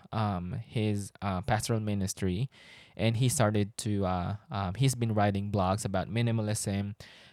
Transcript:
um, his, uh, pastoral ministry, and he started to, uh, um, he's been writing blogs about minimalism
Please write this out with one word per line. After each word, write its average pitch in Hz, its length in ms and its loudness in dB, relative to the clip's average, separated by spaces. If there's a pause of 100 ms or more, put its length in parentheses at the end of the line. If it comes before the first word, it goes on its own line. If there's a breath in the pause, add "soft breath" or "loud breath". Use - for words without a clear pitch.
(120)
um, 98 540 -2
his, 104 460 -2 (100)
uh, 95 200 -2
pastoral 110 380 0
ministry, 101 720 -2 (480 loud breath)
and 110 200 2
he 127 120 4
started 107 500 2
to, 101 260 0
uh, 92 300 0 (160)
um, 98 240 -4
he's 127 200 2
been 117 180 -2
writing 101 380 2
blogs 98 340 2
about 95 240 -2
minimalism 107 840 0 (380 loud breath)